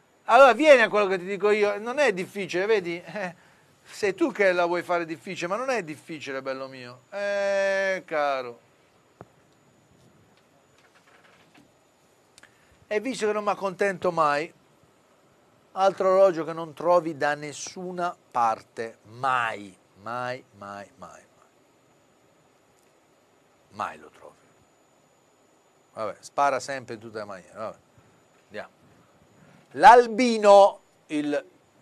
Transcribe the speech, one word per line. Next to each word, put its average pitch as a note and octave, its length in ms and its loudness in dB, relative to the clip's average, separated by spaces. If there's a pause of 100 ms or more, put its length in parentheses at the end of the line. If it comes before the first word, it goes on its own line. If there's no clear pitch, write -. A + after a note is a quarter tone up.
(240)
Allora B3 300 8
vieni C#4 260 8
a G#3+ 80 4
quello G3+ 180 0
che F#3+ 120 -2
ti F3 80 -10
dico G3+ 240 -2
io, G#3 280 2
non A#3+ 200 -8
è B3+ 160 2
difficile, F3 500 -6
vedi? F3+ 340 -2
Eh. F3 500 -12 (440)
Sei G3 220 -4
tu C#4 180 -2
che G3 200 2
la F3 120 0
vuoi F3 180 -2
fare E3+ 220 -4
difficile, E3 440 -10
ma G3 80 -4
non C4 120 -8
è A3+ 160 -4
difficile, D3 560 -12
bello C3+ 280 -10
mio. B2+ 420 -18
Eh, G3 960 -2
caro. C3+ 540 -4 (4000)
E G#3+ 140 -4
visto A3 260 -6
che G#3 60 0
non G#3 120 -4
mi G#3 60 -2
accontento F#3 600 -2
mai, D#3+ 400 0 (1200)
altro F#3+ 360 2
orologio F#3 360 4
che D#3+ 100 -8
non E3 180 -12
trovi E3 440 0
da D3 180 -2
nessuna F3 840 -10 (140)
parte, A2+ 720 -4
mai, A2+ 760 -6 (240)
mai, B2 420 -10 (140)
mai, G2+ 400 -16
mai, E2+ 260 -20 (140)
mai. - 120 -20 (2250)
Mai F#2+ 300 -12
lo D2+ 100 -20
trovi. - 300 -20 (1500)
Vabbè, G#2+ 280 -10
spara C#3+ 380 -2
sempre B2+ 360 -10
in G#2+ 60 -16
tutte A2 180 -16
le G#2 60 -10
maniere. F#2+ 300 -18
Vabbè. G#2 220 -12 (720)
Andiamo. G2+ 240 -16 (1040)
L'Albino, G#3 1080 6 (280)
il D3 380 -4 (360)